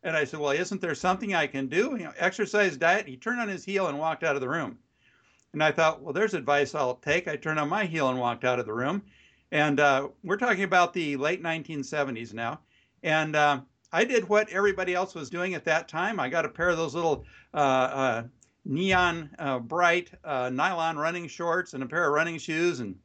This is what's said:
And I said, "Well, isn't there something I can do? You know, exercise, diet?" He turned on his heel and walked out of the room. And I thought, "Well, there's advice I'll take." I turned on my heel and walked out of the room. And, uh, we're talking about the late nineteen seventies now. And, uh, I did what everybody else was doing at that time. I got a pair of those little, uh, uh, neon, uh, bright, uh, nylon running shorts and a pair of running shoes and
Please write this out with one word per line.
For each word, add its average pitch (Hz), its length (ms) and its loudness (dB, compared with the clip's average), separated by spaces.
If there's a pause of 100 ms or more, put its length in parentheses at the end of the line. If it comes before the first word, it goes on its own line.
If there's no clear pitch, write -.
And 160 140 -2
I 151 60 2
said, 151 160 -6
"Well, 147 100 0
isn't 175 320 -2
there 165 140 -4
something 190 400 -2
I 156 100 2
can 135 220 -4
do? 196 240 0
You 208 140 -6
know, 147 120 -12
exercise, 196 580 0
diet?" 165 320 2
He 131 80 -12
turned 240 240 -6
on 226 80 -4
his 185 160 -8
heel 190 240 -2
and 143 120 -4
walked 160 240 -2
out 156 100 2
of 135 80 0
the 127 80 -4
room. 151 300 -4 (720)
And 151 100 0
I 151 80 6
thought, 156 300 2
"Well, 139 120 -8
there's 202 200 0
advice 143 400 2
I'll 131 220 -2
take." 165 320 -2
I 151 80 -4
turned 156 240 -4
on 147 100 -2
my 202 160 0
heel 156 240 0
and 127 100 -2
walked 120 240 -2
out 127 160 2
of 120 60 -2
the 107 80 -6
room. 143 300 -2 (480)
And, 151 280 2
uh, 143 280 4 (160)
we're 185 140 -2
talking 208 260 0
about 175 300 4
the 151 240 -2
late 160 240 -2
nineteen 160 420 -6
seventies 127 500 -4
now. 117 280 -6 (420)
And, 156 320 0
uh, 147 260 4 (300)
I 185 140 2
did 226 240 0
what 208 200 4
everybody 185 460 0
else 185 180 -2
was 147 160 -10
doing 180 240 -4
at 156 120 -8
that 160 220 2
time. 185 320 -2
I 131 100 -2
got 160 160 0
a 127 40 -4
pair 170 200 0
of 170 80 2
those 160 180 -2
little, 165 300 0 (280)
uh, - 40 -4
uh, 131 680 2 (400)
neon, 170 760 2
uh, 135 220 -2
bright, 175 520 2 (120)
uh, 131 280 -2
nylon 165 460 0
running 170 300 -2
shorts 170 460 -2
and 135 100 -6
a 123 40 -8
pair 160 200 0
of 143 60 2
running 160 240 2
shoes 165 420 0
and 101 260 -6